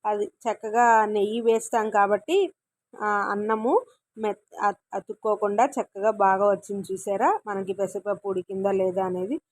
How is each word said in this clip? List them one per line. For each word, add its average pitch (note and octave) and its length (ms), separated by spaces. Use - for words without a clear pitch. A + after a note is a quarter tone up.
అది G#3 200
చక్కగా A3+ 760
నెయ్యి G#3+ 360
వేస్తాం A3+ 500
కాబట్టి, G#3 600
ఆ, G#3+ 60
అన్నము G#3+ 800
మెత్-, G#3 440
అత్-, G3+ 320
అతుక్కోకుండా G#3 720
చక్కగా A3 460
బాగా G3 400
వచ్చింది F#3+ 420
చూసారా. G#3 540
మనకి G3 260
పెసరపప్పు G3 560
ఉడికిందా F#3+ 440
లేదా F#3+ 320
అనేది F#3 320